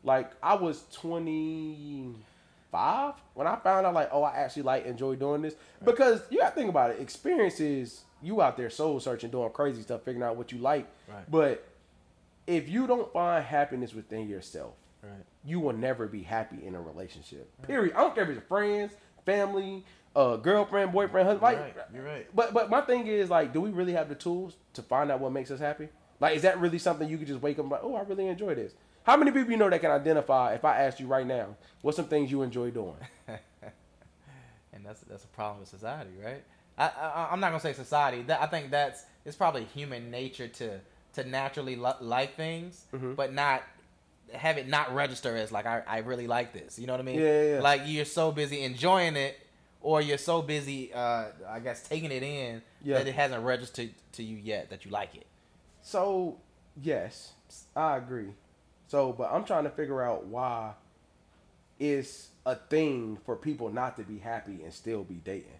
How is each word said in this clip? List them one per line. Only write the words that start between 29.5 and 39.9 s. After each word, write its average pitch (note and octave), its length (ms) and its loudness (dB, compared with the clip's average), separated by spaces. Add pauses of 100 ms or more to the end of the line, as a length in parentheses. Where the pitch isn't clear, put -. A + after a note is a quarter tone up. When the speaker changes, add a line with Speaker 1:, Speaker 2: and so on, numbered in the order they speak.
Speaker 1:
you A3+ 60 2
know G#3 120 6
that F3 100 4
can D#3 120 4
identify, C#3 640 4
if B2 100 -4
I B2+ 140 6
asked C3+ 200 2
you C3+ 80 -8
right C3 180 2
now, A2+ 300 -2 (260)
what's D3 140 2
some D#3 120 -2
things D3 240 2
you C#3 100 0
enjoy A#2+ 300 -2
doing? G#2+ 260 -6 (300)
Speaker 2:
<laughs> G#2+ 120 -12 (1300)
And G2+ 120 -20
that's, G#2+ 160 -16
that's - 220 -18
a - 40 -20
problem G#2 340 -8
with F#2 80 -20
society, A2 420 -10 (120)
right? C3 200 -12 (340)
I, D3 100 2
I, D3+ 440 -4
I'm F3+ 80 -2
not F#3+ 100 2
gonna E3 100 -2
say D3+ 140 -2
society. C3 500 0
That, C#3 180 0
I D3+ 60 2
think D3+ 240 -6
that's, C#3+ 320 0 (220)
it's D3 100 -12
probably D3 300 2
human B2 460 -10